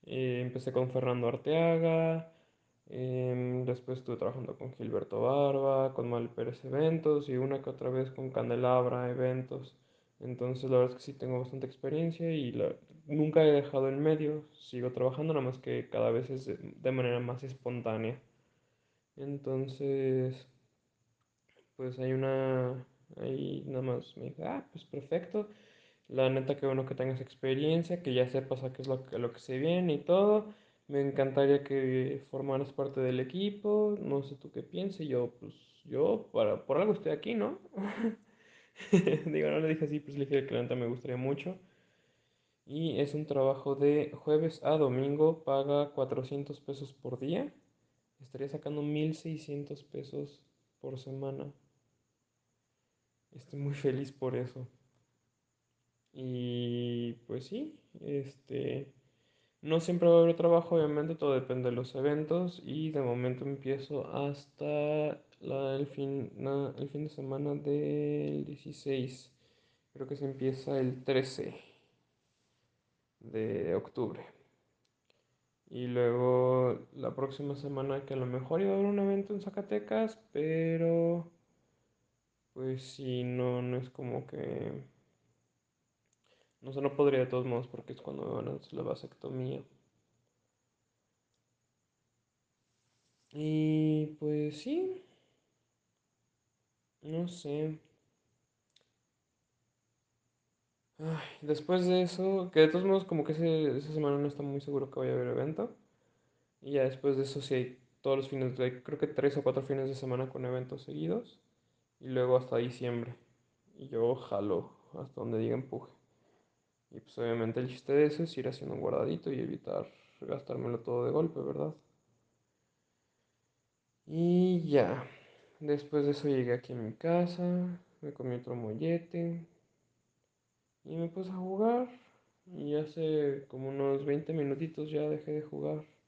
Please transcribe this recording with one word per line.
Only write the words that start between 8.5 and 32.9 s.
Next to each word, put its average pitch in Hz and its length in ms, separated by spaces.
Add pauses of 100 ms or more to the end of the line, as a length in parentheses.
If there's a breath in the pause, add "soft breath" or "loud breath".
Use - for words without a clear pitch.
Eventos. 127 680 (460 soft breath)
Entonces, 127 480
la 127 80
verdad 123 180
es - 80
que 139 80
sí 135 60
tengo 127 220
bastante 131 260
experiencia 165 640
y 143 220
la... 104 240 (300)
nunca 151 380
he 151 60
dejado 143 380
el 135 80
medio, 151 560
sigo 123 400
trabajando, 131 420
nada 139 100
más 131 140
que 123 320
cada 117 200
vez 127 200
es 135 160
de, - 100
de - 360
manera 123 280
más 123 220
espontánea. 120 800 (960)
Entonces, 135 1300 (1300)
pues 127 220
hay 131 140
una, 131 720 (300)
ahí 139 500
nada 131 160
más 127 340
me 131 100
dijo, - 180
"Ah, 277 280
pues - 120
perfecto. 180 640 (600 loud breath)
La 131 220
neta, 135 260
qué 139 100
bueno 131 200
que 131 80
tengas 131 260
experiencia, 156 840
que 131 120
ya 123 140
sepas 131 360
a 131 80
qué 131 100
es 131 60
lo 131 180
que, - 120
lo 117 140
que - 80
se 131 180
viene 165 360
y 143 40
todo. 208 560 (340 loud breath)
Me 143 120
encantaría 139 640
que 135 640
formaras 139 420
parte 139 280